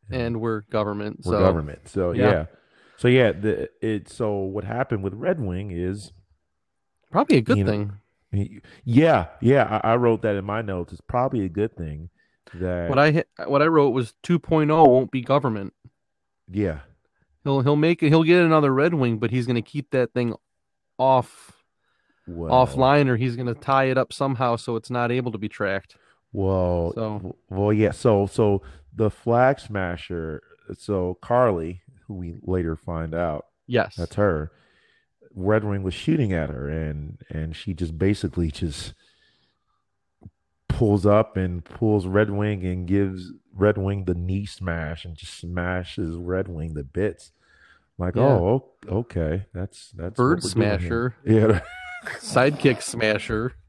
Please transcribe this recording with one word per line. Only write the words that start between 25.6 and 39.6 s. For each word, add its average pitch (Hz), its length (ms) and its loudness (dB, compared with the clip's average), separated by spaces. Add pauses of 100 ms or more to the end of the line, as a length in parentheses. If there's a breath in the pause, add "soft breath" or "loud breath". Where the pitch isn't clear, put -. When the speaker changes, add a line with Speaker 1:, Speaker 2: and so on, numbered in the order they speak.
Speaker 2:
Well, 90 640 0
Speaker 1:
So. 110 240 -6
Speaker 2:
w-, 92 160 -12 (140)
well, 101 240 0
yeah. 107 180 4
So, 101 340 2
so 101 380 0 (320 soft breath)
the 107 160 0
Flag 127 480 2
Smasher, 87 840 -6 (360)
so 90 440 -4
Carly, 90 600 0 (260)
who 104 80 -10
we 87 260 -10
later 87 340 -2
find 82 380 -8
out, 82 320 -4 (220)
Speaker 1:
Yes. 120 280 0
Speaker 2:
that's - 200 -6
her. 82 360 0 (840)
Red 104 280 0
Wing 101 180 -4
was 92 140 -6
shooting 151 360 -2
at 80 200 -2
her, 69 180 -8
and, 76 480 -6 (120)
and 80 260 -8
she - 180 -8
just 82 240 -6
basically 87 540 0
just - 420 -8 (1700)